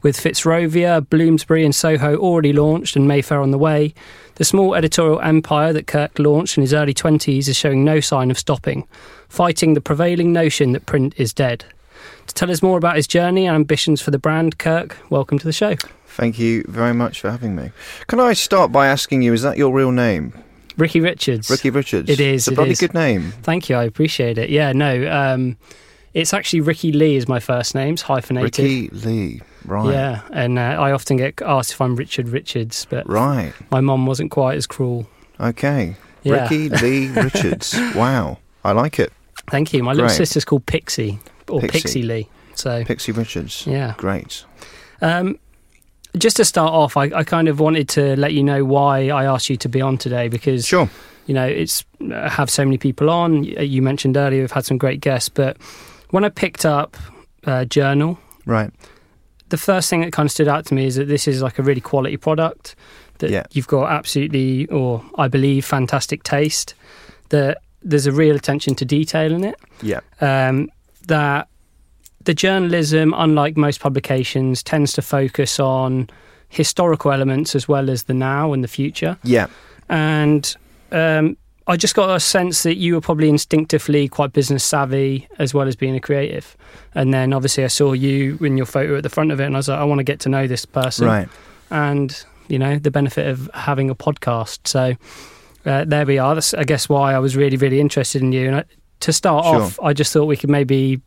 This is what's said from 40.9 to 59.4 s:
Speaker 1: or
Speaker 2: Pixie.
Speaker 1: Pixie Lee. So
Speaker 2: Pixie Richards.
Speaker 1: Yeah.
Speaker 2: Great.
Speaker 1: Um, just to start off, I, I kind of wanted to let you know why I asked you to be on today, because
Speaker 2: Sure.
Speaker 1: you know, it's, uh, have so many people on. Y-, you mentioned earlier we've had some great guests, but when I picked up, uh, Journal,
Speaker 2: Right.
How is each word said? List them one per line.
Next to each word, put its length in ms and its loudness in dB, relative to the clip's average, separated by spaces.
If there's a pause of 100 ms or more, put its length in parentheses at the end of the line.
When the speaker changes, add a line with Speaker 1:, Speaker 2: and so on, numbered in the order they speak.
Speaker 1:
or 120 -2
Speaker 2:
Pixie. 200 -2
Speaker 1:
Pixie 220 -4
Lee. 260 -6 (260)
So 300 -6
Speaker 2:
Pixie 280 -6
Richards. 540 -8
Speaker 1:
Yeah. 320 -4
Speaker 2:
Great. 460 -8 (580)
Speaker 1:
Um, 360 -2 (800)
just 220 2
to 80 4
start 260 2
off, 240 2
I, 180 2
I 100 0
kind 220 2
of 140 0
wanted 300 2
to 260 2
let 160 0
you 100 2
know 220 2
why 460 2
I 160 0
asked 240 0
you 80 -2
to 100 -6
be 140 0
on 160 0
today, 300 -4
because 380 -2
Speaker 2:
Sure. 220 2 (380)
Speaker 1:
you 80 -4
know, 120 0
it's, 380 -4 (260)
uh, 200 -6
have 180 -2
so 160 0
many 140 2
people 320 0
on. 320 2
Y-, 180 -8
you 220 0
mentioned 340 0
earlier 240 2
we've 100 -4
had 140 -4
some 140 -2
great 240 -2
guests, 260 -2
but 300 -2 (520)
when 140 2
I 60 0
picked 340 -4
up, 320 0 (480)
uh, 220 0
Journal, 520 0 (280)
Speaker 2:
Right. 260 0 (800)